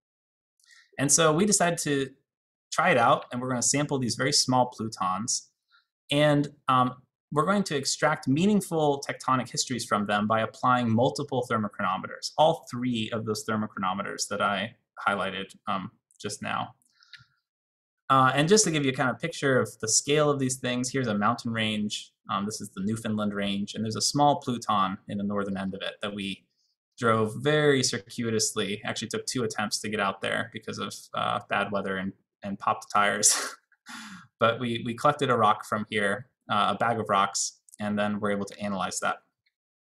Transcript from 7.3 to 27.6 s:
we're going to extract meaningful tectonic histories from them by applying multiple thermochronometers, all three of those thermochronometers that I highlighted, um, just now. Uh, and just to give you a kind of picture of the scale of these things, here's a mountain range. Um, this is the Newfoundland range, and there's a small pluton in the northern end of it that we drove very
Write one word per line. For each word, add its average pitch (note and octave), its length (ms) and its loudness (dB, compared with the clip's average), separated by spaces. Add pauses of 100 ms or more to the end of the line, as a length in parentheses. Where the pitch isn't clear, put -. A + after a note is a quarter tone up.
we're D3+ 140 2
going G3 180 2
to D3+ 120 -4
extract D3+ 520 -2
meaningful D#3 800 2
tectonic B2+ 400 -2
histories B2 380 -4
from G#2 180 0
them G#2 220 0
by A2 160 2
applying B2 480 2
multiple C3 600 0
thermochronometers, G2 840 -4
all D#3+ 340 4
three A#2+ 400 -2
of A2+ 140 -4
those G#2+ 220 -4
thermochronometers G#2 840 -4
that G2+ 140 -2
I G2+ 320 -2 (340)
highlighted, F#2+ 460 -2 (120)
um, G2 260 -4 (280)
just G#2 220 -10
now. A2 320 -6 (1400)
Uh, C3 240 6
and D3+ 140 2
just G#3 160 6
to F3 80 0
give D3 120 0
you C3 60 0
a B2+ 40 -2
kind C3+ 140 0
of A#2 120 -4
picture C3+ 400 0
of - 180 -4
the A2 80 -6
scale D3 420 2
of C3+ 120 2
these C3 160 -2
things, B2 340 -4
here's C3 160 -2
a G#2 100 0
mountain A#2 360 0
range. G#2+ 580 -2 (180)
Um, G2 160 -2
this G#2 160 -6
is G#2 100 -12
the G2 120 -8
Newfoundland G#2+ 500 -2
range, G2+ 420 -4
and A2 100 -4
there's A2 100 -4
a G2 80 -4
small C#3+ 380 4
pluton G#2 640 0
in G#2 100 -6
the G2+ 60 -4
northern G2+ 340 -2
end F#2+ 180 -4
of F#2 80 -12
it F#2 200 -6
that G#2 100 -4
we G2 320 -6 (540)
drove A2+ 380 2
very C#3+ 480 4